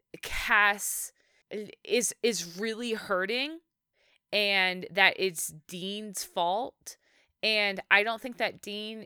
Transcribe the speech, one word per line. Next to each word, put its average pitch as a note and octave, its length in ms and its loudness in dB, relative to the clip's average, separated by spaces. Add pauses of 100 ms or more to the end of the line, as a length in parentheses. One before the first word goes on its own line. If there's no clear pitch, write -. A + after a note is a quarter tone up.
(220)
Cass - 920 2 (720)
is, - 380 2
is F3 380 0
really A3+ 340 -4
hurting A3+ 680 -2 (720)
and F#3+ 580 2
that F#3+ 260 6
it's F3 360 -2 (140)
Dean's G3 580 -8
fault. F#3+ 720 -2 (440)
And G#3 380 2 (100)
I G3+ 140 6
don't A3+ 180 -2
think B3 160 -10
that A3 240 -4
Dean G#3+ 440 -10